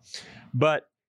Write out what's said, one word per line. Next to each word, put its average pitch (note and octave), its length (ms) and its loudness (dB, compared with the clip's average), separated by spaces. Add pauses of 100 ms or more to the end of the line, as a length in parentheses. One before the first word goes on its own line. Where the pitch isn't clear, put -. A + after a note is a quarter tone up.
(540)
But D3 320 0 (240)